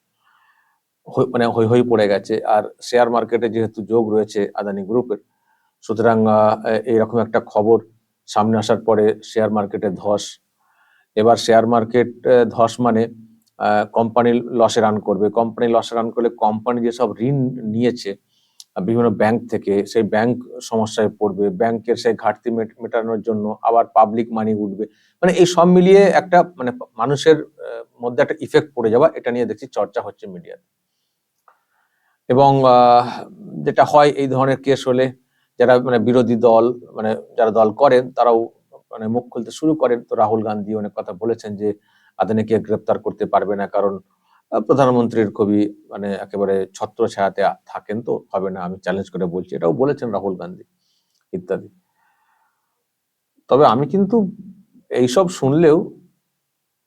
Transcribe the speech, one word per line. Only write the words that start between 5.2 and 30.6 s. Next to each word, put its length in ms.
সুতরাং, 440
আহ, 400
এ-, 180
এইরকম 340
একটা 280
খবর 340
সামনে 320
আসার 220
পরে 420
শেয়ার 280
মার্কেটে 400
ধস। 500
এবার 220
শেয়ার 300
মার্কেট, 600
আহ, 180
ধস 360
মানে, 280
আহ, 280
কোম্পানি 460
লসে 480
রান 200
করবে। 300
কোম্পানি 420
লসে 220
রান 160
করলে 180
কোম্পানি 520
যেসব 380
ঋণ 180
নিয়েছে, 680
আহ, 100
বিভিন্ন 260
ব্যাংক 400
থেকে, 360
সেই 160
ব্যাংক 600
সমস্যায় 560
পড়বে। 320
ব্যাংকের 460
সেই 180
ঘাটতি 360
মেট-, 320
মেটানোর 380
জন্য 420
আবার 240
পাবলিক 460
মানি 220
উঠবে। 320
মানে 100
এই 140
সব 180
মিলিয়ে 360
একটা 420
মানে 160
মানুষের, 460
আহ, 600
মধ্যে 180
একটা 180
ইফেক্ট 340
পড়ে 160
যাওয়া, 240
এটা 160
নিয়ে 160
দেখছি 200
চর্চা 340
হচ্ছে 260
মিডিয়াতে। 540